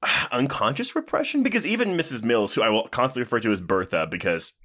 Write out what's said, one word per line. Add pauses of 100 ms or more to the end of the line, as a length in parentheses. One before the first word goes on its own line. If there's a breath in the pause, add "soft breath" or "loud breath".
(140)
<sighs>
unconscious
repression,
because
even
Missus
Mills,
who
I
will
constantly
refer
to
as
Bertha
because (120)